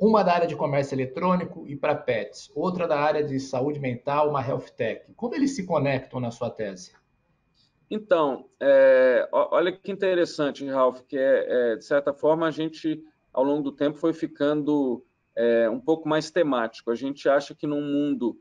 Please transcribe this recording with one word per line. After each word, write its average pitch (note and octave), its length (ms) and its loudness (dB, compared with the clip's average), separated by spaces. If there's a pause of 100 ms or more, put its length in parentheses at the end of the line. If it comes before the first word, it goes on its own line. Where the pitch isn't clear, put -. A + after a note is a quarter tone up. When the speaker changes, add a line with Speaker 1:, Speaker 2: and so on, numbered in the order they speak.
Speaker 1:
uma G#3+ 220 4
da F3+ 100 2
área E3+ 160 2
de D3+ 80 -6
comércio C#3 380 -2
eletrônico E3+ 760 -2
e C#3 80 -10
pra D3+ 180 0
pets, - 600 -6
outra F3 340 -2
da D3 100 0
área D3+ 240 2
de C3+ 160 -2
saúde C3+ 400 -4
mental, C#3 520 -2
uma C#3+ 100 -2
health B2+ 340 -6
tech. - 400 -6
Como A#3+ 200 -8
eles D4 200 0
se F#3 120 -8
conectam C#3 520 -2
na A#2+ 120 -6
sua A#2 180 -6
tese? G2 440 -10 (1000)
Speaker 2:
Então, E3+ 560 0 (120)
é, C3 720 6
ó-, C#3+ 220 0
olha F3 180 2
que G3 220 -8
interessante, E3 760 -2
Ralph, B2+ 400 0
que C#3 120 -6
é, B2 540 2
é, G#2 40 -4
de - 80 -12
certa C#3+ 300 0
forma D#3+ 320 2
a D#3+ 40 0
gente, D#3 540 -6 (280)
ao C3 120 0
longo D3 180 0
do C#3 100 -6
tempo, D3 260 -2
foi E3 160 0
ficando, C#3+ 880 -2 (320)
é, A#2 320 2
um A#2+ 100 -4
pouco D#3+ 300 -2
mais D3+ 220 -2
temático. C3 600 -2
A A#2+ 40 0
gente C3+ 340 -6
acha C#3+ 260 2
que - 120 -8
num D3 160 -2
mundo C#3+ 580 -2